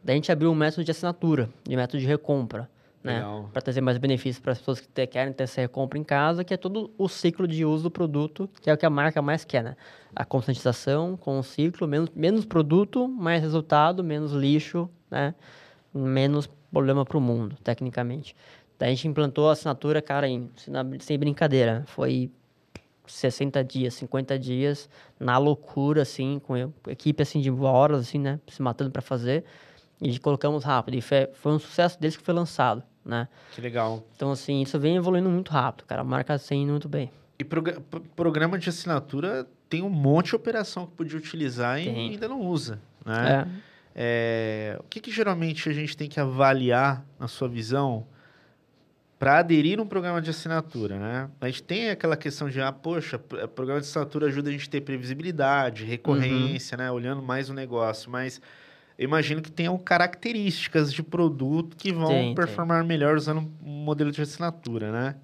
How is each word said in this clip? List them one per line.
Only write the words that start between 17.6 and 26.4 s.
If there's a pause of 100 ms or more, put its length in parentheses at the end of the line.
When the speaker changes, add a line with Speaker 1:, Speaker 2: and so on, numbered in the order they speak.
Speaker 1:
tecnicamente. (420)
Daí
a
gente
implantou
a
assinatura,
cara,
em,
sem, (280)
sem
brincadeira,
foi (760)
sessenta
dias,
cinquenta
dias, (300)
na
loucura,
assim,